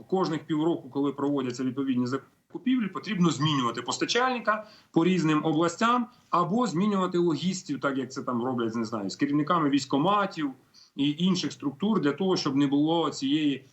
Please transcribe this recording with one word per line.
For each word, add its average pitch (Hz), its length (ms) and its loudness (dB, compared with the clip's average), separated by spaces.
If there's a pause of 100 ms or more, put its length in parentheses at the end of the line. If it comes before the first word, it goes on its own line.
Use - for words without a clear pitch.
кожних 160 360 0
півроку, 151 460 -2
коли 139 220 0
проводяться 135 520 -2
відповідні 127 420 0
закупівлі, 208 840 -4
потрібно 180 420 0
змінювати 127 520 0
постачальника 226 840 0 (260)
по 165 120 4
різним 156 400 2
областям 175 640 2 (240)
або 180 360 0
змінювати 180 520 0
логістів, 165 600 -2
так 139 180 -2
як 127 140 -6
це 131 100 -8
там 120 220 -2
роблять, 117 300 -2
не 117 100 -2
знаю, 107 260 -6
з - 60 -8
керівниками 147 540 2
військкоматів 156 800 0 (460)
і 143 140 0
інших 165 420 0
структур, 190 480 -2
для 143 120 2
того, 185 240 0
щоб 135 200 -2
не 143 100 4
було 151 440 2
цієї 143 640 0